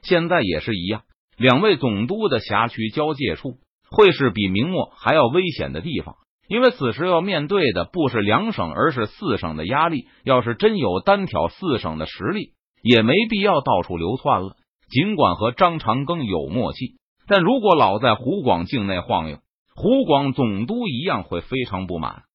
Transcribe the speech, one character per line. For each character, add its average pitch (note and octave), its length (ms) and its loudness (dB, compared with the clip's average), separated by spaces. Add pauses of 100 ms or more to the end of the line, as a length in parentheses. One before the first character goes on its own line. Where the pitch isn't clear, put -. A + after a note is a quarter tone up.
现 E3+ 260 0
在 E3+ 140 2
也 F2 180 -2
是 A2+ 160 -4
一 F2 80 -6
样， G#2+ 180 -4 (340)
两 B2+ 240 4
位 G3+ 160 4
总 A2+ 300 -2
督 G#3 220 -2
的 C3+ 100 0
辖 G#2+ 300 0
区 A2+ 220 -6
交 D3+ 240 -2
界 B2+ 200 -4
处 A#2+ 200 -10 (360)
会 G3+ 220 8
是 B2+ 180 2
比 G2 180 0
明 G2+ 200 0
末 - 280 -4
还 B2 180 0
要 D3 120 6
危 D3+ 220 2
险 D2 240 -6
的 D2+ 80 -6
地 G#2+ 200 -6
方， - 140 -14 (320)
因 A3+ 140 -2
为 B3+ 100 6
此 B2 220 -4
时 C#3 140 -4
要 F3 140 2
面 E3 280 -4
对 E3+ 240 2
的 E2+ 120 -2
不 D3+ 240 -2
是 A#2 120 0
两 B2+ 320 0
省， E2+ 180 -4
而 A2+ 220 0
是 B2 140 -4
四 B2 320 -4
省 E2 180 -6
的 D#2 100 -6
压 C#3+ 220 0
力。 D#3+ 180 -6 (160)
要 B2+ 200 2
是 A#2 120 -4
真 G#3+ 220 2
有 G2 240 0
单 G2+ 260 2
挑 E2 220 -2
四 C#3+ 300 -4
省 D#2+ 200 -6
的 D#2 80 -6
实 - 160 -14 (100)
力， G3 200 -8 (300)
也 A#2 200 6
没 A#2 120 2 (140)
必 A3 120 -2
要 G3 200 2
到 A2 220 0
处 F2 140 -6
流 E2+ 220 -2
窜 A#2 240 0
了。 F#2+ 140 -12 (320)
尽 F#3 280 0
管 A2 180 2
和 G#2 160 -2
张 E3 280 2
长 C3 280 -2
庚 E3 160 -4
有 F2 300 -2
默 G2+ 200 -2
契， - 240 -12 (300)
但 G3+ 160 4
如 A#3+ 180 2
果 G3+ 140 4
老 G#2+ 240 4
在 A#2 160 2
湖 D3+ 280 -4
广 F#2 240 2
境 A2+ 200 -4
内 F#2+ 140 -2
晃 E2+ 300 -4
悠， D2 80 -12 (360)
湖 B3+ 300 2
广 C#3 280 2
总 A2+ 340 -2
督 A#3 200 -6
一 B2+ 140 -4
样 C#3+ 240 -4
会 E2+ 160 -6
非 B2+ 240 -6
常 F#2+ 220 -6
不 F2 120 -6
满。 A#1+ 240 -8 (120)